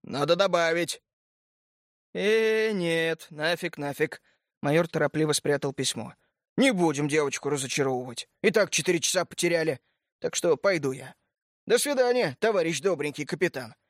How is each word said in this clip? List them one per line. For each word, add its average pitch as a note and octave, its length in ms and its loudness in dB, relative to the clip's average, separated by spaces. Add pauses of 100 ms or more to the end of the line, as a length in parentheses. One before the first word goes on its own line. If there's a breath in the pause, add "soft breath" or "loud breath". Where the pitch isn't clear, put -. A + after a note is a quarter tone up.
Надо D3 320 0
добавить». E3+ 640 2 (1120)
«Э, A3 580 2
нет, E3 580 0
нафиг, D#3+ 480 -4
нафиг». C#3+ 440 -4 (400)
Майор D#3+ 260 2
торопливо D3+ 460 0
спрятал C#3+ 400 0
письмо. A#2 420 -6 (400)
«Не C4 160 4
будем D#3 360 2
девочку C#3+ 420 -2
разочаровывать. C3 800 -4 (120)
И G3+ 100 4
так G3 200 2
четыре E3 280 0
часа E3+ 260 0
потеряли. E3 540 0 (400)
Так - 160 -6
что E3 220 2
пойду D3+ 360 0
я. C3 220 -14 (500)
До A3 120 2
свидания, B3 600 2
товарищ E3+ 400 0
добренький D3 460 -2
капитан». C#3+ 500 -4 (140)